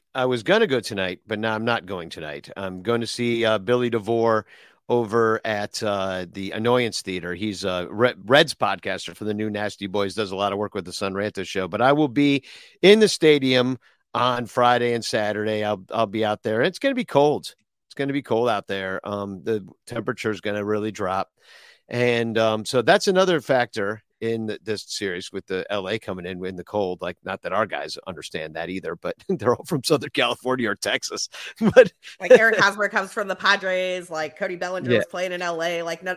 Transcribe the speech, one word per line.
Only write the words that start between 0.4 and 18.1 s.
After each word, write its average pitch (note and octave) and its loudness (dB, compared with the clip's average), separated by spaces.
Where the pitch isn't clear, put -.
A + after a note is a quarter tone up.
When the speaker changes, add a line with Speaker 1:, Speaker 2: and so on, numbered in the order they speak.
Speaker 1:
gonna G#3 4
go C3 0
tonight, F#2+ -4
but G#2+ -4
now A2 -2
I'm A2 -4
not A2+ 0
going F2+ -8
tonight. D2 -12
I'm F#2 -8
going A#2 0
to A2 -6
see, A#2 -2
uh, A2 2
Billy B2 0
DeVore A2+ 2
over A2+ 2
at, G#2 -4
uh, F#2+ -2
the G2 -8
Annoyance A#2 0
Theater. F2+ -6
He's G2 -6
a F2+ -2
Re-, G#2+ 2
Reds C#3 4
podcaster F#2+ -6
for G#2+ -12
the G#2+ -4
new G#2+ -4
Nasty G2+ -6
Boys, G2 -2
does G2+ -4
a F#2+ -6
lot G2 0
of G2+ -2
work G#2 -6
with F#2+ -6
the F2+ -14
Son G2 -4
Ranto G2+ -4
show. F#2 -4
But G#2 -4
I C3 6
will D3 2
be C#3 2
in G3+ 10
the G#3+ 6
stadium C3 4
on A#2+ 0
Friday A#2+ 4
and A2+ -2
Saturday. G#2+ 0
I'll, G#2 -2
I'll A2+ 0
be G#2+ -2
out G#2+ -2
there. A2 0
It's F3+ 0
gonna C#4 0
be A#3+ -2
cold. C#3+ 2
It's - -20
gonna C#3 -4